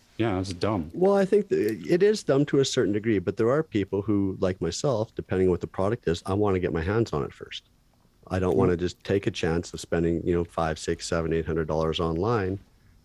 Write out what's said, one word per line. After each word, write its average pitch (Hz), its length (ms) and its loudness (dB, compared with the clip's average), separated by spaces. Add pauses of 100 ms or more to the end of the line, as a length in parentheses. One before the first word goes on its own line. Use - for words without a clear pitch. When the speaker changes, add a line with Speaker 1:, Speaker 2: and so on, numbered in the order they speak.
(180)
Speaker 1:
Yeah, 107 200 0
that's 92 160 -4
dumb. 90 420 -2
Speaker 2:
Well, 190 180 4
I 196 120 4
think 202 240 2
th-, 107 380 0
it 175 140 4
is 208 220 2
dumb 143 240 4
to 143 120 2
a 135 60 4
certain 104 280 2
degree, 107 260 2
but 90 180 -4
there 110 140 2
are 151 100 2
people 98 400 -2
who, 98 380 0
like 92 220 0
myself, 110 520 -2
depending 92 360 0
on - 20 4
what 85 100 0
the 85 60 -6
product 101 400 -2
is, 82 180 -2
I 95 80 -2
wanna 101 260 2
get 87 140 -2
my 82 80 -2
hands 107 320 0
on 71 100 -2
it - 100 -8
first. - 360 -16 (580)
I 92 120 -2
don't 92 160 2
Speaker 1:
Mm. - 20 2
Speaker 2:
wanna 90 200 4
just 87 260 -6
take 98 240 0
a - 40 -2
chance 87 440 -2
of - 40 -12
spending, 85 460 -2
you 90 80 0
know, 85 100 0
five, 80 360 -4
six, - 260 -6
seven, 82 280 -2
eight 82 120 -2
hundred 80 220 -2
dollars 80 320 0
online, 95 600 -2 (460)